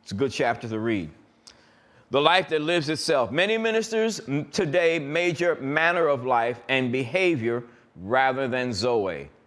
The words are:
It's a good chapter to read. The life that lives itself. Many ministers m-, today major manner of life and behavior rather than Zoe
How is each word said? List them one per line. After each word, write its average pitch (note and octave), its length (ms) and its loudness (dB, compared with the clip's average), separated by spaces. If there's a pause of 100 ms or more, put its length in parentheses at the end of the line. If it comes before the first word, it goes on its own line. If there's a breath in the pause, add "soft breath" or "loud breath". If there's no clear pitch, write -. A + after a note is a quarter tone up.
It's - 120 -12
a - 20 -6
good B2 160 0
chapter A#2 360 -2
to A2 120 -4
read. G#2 320 -2 (960 loud breath)
The C3+ 100 2
life E3+ 300 4
that D#3 120 0
lives D#3 280 -2
itself. D3 400 0
Many F#3 300 0
ministers A3 680 -2
m-, C#3+ 180 -2
today E3 520 0
major E3+ 640 0
manner D#3+ 460 2
of C3 180 0
life A#2+ 420 0
and B2+ 240 2
behavior B2 720 0 (380 loud breath)
rather C3 460 2
than B2+ 260 -2
Zoe F#2+ 560 0 (180)